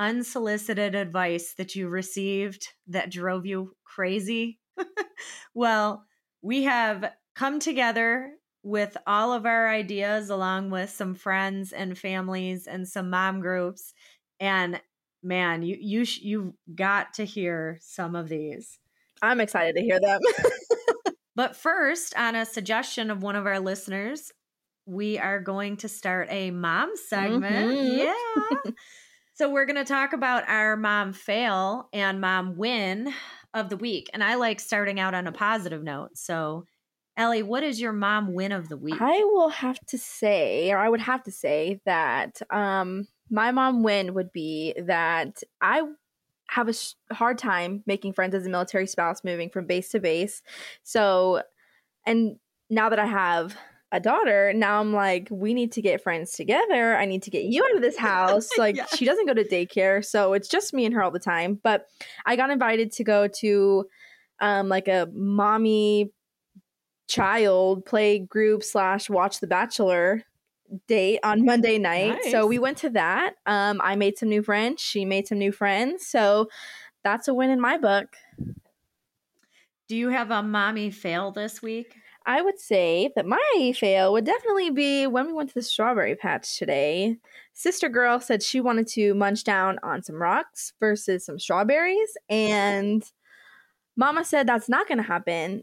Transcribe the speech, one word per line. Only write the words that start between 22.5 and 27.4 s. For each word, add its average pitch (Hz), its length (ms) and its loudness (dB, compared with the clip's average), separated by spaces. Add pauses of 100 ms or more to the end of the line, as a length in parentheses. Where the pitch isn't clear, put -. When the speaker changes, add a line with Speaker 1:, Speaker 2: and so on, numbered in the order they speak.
Speaker 1:
of 190 100 -6
one 202 140 -4
of 202 100 -2
our 196 140 0
listeners, 196 720 -6 (540)
we 208 320 -4
are 196 220 -2
going 196 380 -6
to 220 100 -12
start 185 420 -4
a 190 200 -6
mom 175 460 -2
segment. 208 760 -2